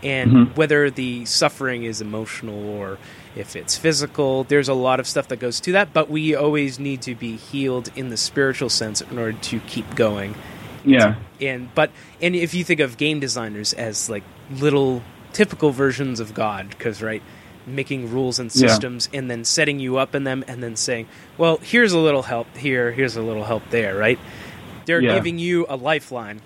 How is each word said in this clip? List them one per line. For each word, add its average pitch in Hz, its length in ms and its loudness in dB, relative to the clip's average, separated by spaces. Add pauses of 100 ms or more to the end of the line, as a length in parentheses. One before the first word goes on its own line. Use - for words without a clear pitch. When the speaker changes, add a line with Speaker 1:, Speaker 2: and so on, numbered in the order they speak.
Speaker 1:
and 131 300 2
Speaker 2:
Mm-hmm. 120 220 8
Speaker 1:
whether 147 360 4
the 123 360 -6
suffering 127 580 0
is 110 160 -6
emotional 107 680 -8
or 101 300 -8 (380)
if - 220 -10
it's - 200 -4
physical, 139 680 0
there's 143 240 4
a 139 60 2
lot 127 240 2
of 131 80 -2
stuff - 220 -2
that 123 100 -6
goes 113 220 -4
to 180 120 -4
that, 190 200 2
but 156 160 2
we 156 260 0
always 139 440 0
need 139 240 -6
to 127 120 -8
be 113 220 -8
healed 127 580 -4
in 131 140 -8
the 117 80 -6
spiritual 135 540 0
sense 110 320 -2
in 120 160 -10
order 110 180 -2
to 110 300 -6
keep - 280 -8
going. 104 400 0 (520)
Speaker 2:
Yeah. 113 300 8 (260)
Speaker 1:
And, 127 320 -4
but, 156 160 4 (320)
and 180 120 2
if 170 200 -2
you 175 100 0
think 160 160 2
of 127 160 0
game 151 240 0
designers 113 540 -4
as, 110 340 -6
like, 104 140 -6 (360)
little 135 440 2 (300)
typical 165 380 2
versions 131 500 0
of 110 120 -8
God, 101 460 -4
'cause, 107 240 -4
right, 110 180 -4 (460)
making 131 440 -6
rules 127 280 -2
and 120 160 -8
Speaker 2:
Yeah. 131 140 8
Speaker 1:
systems 117 440 2
and 135 180 -6
then 117 140 -6
setting 147 360 2
you 127 180 0
up 131 160 -2
in 139 100 0
them 131 240 -2
and 123 140 -10
then 117 140 -8
saying, 113 300 -4 (300)
"Well, 165 260 4
here's 226 300 4
a 175 60 4
little 147 240 4
help 117 340 -6
here, 123 360 0
here's 123 240 0
a 113 60 -4
little 110 220 -4
help 110 260 -4
there," 104 260 0
right? 107 220 4 (680)
They're 165 140 2
Speaker 2:
Yeah. 120 140 4
Speaker 1:
giving 170 240 0
you 170 300 0
a 139 80 -6
lifeline 123 680 -4